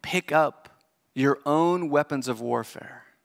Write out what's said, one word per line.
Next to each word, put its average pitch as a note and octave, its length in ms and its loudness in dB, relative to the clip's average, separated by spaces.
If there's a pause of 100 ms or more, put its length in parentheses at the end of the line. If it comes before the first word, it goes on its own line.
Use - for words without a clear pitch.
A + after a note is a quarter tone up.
pick - 280 -4
up - 480 0 (360)
your C3+ 280 4
own E3 460 2
weapons D3 380 0
of A#2 120 -4
warfare - 680 -6 (200)